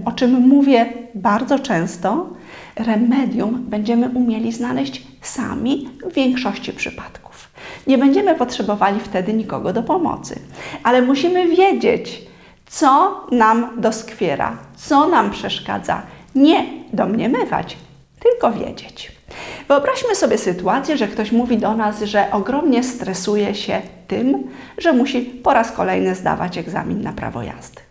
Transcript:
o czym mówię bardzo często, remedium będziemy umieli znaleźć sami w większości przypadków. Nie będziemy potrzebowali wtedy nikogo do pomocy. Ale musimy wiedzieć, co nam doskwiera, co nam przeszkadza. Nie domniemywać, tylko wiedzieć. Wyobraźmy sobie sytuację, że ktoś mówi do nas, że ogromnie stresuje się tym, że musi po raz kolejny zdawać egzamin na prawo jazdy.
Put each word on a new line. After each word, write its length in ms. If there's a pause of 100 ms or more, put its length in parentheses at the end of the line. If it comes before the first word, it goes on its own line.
o 60
czym 200
mówię 640 (220)
bardzo 440
często, 720 (460)
remedium 920
będziemy 420
umieli 420
znaleźć 560 (140)
sami 680 (220)
w 20
większości 600
przypadków. 760 (380)
Nie 100
będziemy 380
potrzebowali 640
wtedy 340
nikogo 400
do 100
pomocy. 560 (440)
Ale 180
musimy 460
wiedzieć, 760 (440)
co 560 (100)
nam 460
doskwiera, 800 (180)
co 320
nam 240
przeszkadza. 680 (340)
Nie 300 (280)
domniemywać, 840 (420)
tylko 320
wiedzieć. 600 (560)
Wyobraźmy 480
sobie 220
sytuację, 600
że 100
ktoś 240
mówi 260
do 180
nas, 260
że 300
ogromnie 520
stresuje 720
się 260 (260)
tym, 360 (340)
że 160
musi 280
po 320
raz 180
kolejny 440
zdawać 420
egzamin 440
na 120
prawo 300
jazdy. 480